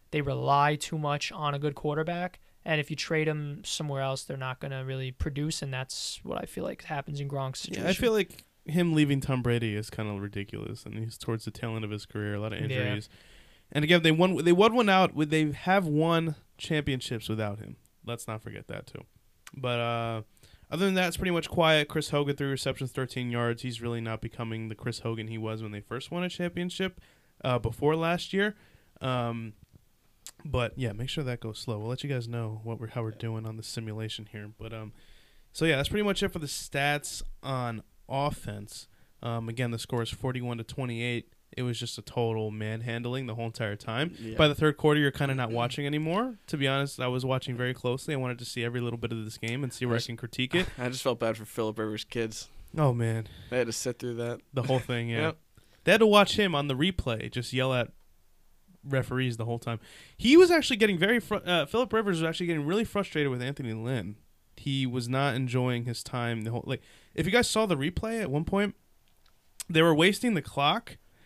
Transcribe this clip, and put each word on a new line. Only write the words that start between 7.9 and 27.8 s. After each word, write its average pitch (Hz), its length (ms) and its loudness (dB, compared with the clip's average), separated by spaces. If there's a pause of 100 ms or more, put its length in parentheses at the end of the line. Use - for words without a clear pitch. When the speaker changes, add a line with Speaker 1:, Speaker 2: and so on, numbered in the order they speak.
Speaker 1:
situation. 185 100 0
Speaker 2:
feel 233 100 4
like 208 320 0 (200)
him 165 300 2
leaving 143 260 6
Tom 131 220 0
Brady 117 340 2
is 107 140 -6
kinda 104 280 -4
ridiculous, 101 680 -8
and 107 120 -10
he's 113 200 -6
towards 113 260 -4
the 107 60 -8
tail 113 260 -6
end 110 80 -4
of 104 60 -6
his 104 160 -8
career, 104 280 -4
a 101 60 -4
lot 107 140 -4
of - 60 -6
Speaker 1:
Yeah. 147 40 -4
Speaker 2:
injuries. 123 440 -2 (640)
And 151 120 0
again, 170 180 6
they 160 80 6
won, 175 340 6
they 175 80 8
won 214 220 8
one 233 140 6
out. 185 280 6
They 151 360 2
have 185 340 2
won 160 480 2 (240)
championships 139 680 -2
without 107 320 -2
him. - 160 -14 (280)
Let's 120 220 -8
not 110 160 -8
forget 104 240 -12
that - 220 -10
too. - 160 -14 (500)
But, 123 240 -2
uh, 117 440 -2 (500)
other 170 140 0
than 190 80 2
that, 180 140 4
it's 170 80 -6
pretty 180 140 -2
much 165 180 0
quiet. 160 400 6
Chris 151 220 -2
Hogan, 143 260 2
three 139 120 -2
receptions, 135 420 -4
thirteen 123 400 -4
yards. 120 320 0
He's 117 180 -6
really 117 200 -4
not 113 200 -4
becoming 113 480 -6
the 107 60 -8
Chris - 260 -6
Hogan 113 280 -4
he 113 100 -6
was 110 240 -6
when 107 100 -8
they 104 80 -8
first 120 300 -8
won 175 140 -2
a 180 40 -2
championship, 175 720 -4 (440)
uh, 127 160 4
before 117 360 2